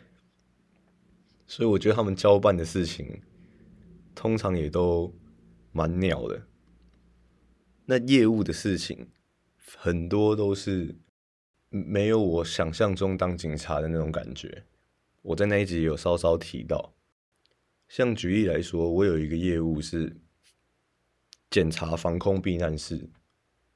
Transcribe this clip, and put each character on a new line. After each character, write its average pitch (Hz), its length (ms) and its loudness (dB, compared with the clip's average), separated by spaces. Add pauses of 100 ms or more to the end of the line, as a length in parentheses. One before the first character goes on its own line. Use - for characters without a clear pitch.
(1500)
所 - 180 -6
以 113 60 4
我 101 80 4
觉 104 120 2
得 104 60 6
他 117 60 2
们 98 140 0
交 101 240 8
办 98 180 4
的 82 80 -2
事 87 220 -2
情 - 340 -12 (920)
通 113 200 0
常 98 220 0
也 78 100 -2
都 87 460 0 (580)
蛮 80 280 -2
鸟 87 280 0
的， - 200 -10 (1400)
那 127 200 4
业 131 200 8
务 110 180 4
的 87 80 -2
事 92 260 -2
情 - 300 -10 (720)
很 87 320 -2
多 107 260 4
都 101 200 0
是 95 400 -4 (720)
没 101 380 -2
有 110 140 4
我 85 220 0
想 82 300 -4
象 101 220 0
中 95 200 -2
当 90 220 -2
警 80 180 -6
察 76 240 -4
的 78 80 -2
那 82 100 -2
种 80 140 -2
感 76 220 -8
觉。 - 300 -16 (580)
我 90 140 -6
在 98 100 0
那 104 140 2
一 101 60 0
集 87 180 -2
有 80 120 0
稍 87 220 0
稍 85 200 2
提 67 260 -10
到， - 300 -6 (920)
像 123 280 0
举 87 140 -4
例 104 160 2
来 85 160 0
说， 85 300 -2
我 92 140 2
有 87 120 2
一 78 100 -2
个 78 80 -4
业 85 240 0
务 80 220 -2
是 82 340 -6 (1300)
检 85 200 4
查 82 260 -4
防 85 220 -2
空 95 240 0
避 87 160 -2
难 80 200 -2
室， 82 320 -10 (680)